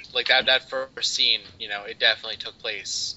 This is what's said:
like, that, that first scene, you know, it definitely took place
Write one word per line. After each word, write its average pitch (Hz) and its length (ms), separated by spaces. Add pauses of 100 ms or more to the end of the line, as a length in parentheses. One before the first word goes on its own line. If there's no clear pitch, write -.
(140)
like, 120 140
that, 127 180
that 131 240
first 131 440
scene, 117 260 (180)
you 113 100
know, 101 160
it 110 140
definitely 110 380
took 107 220
place - 580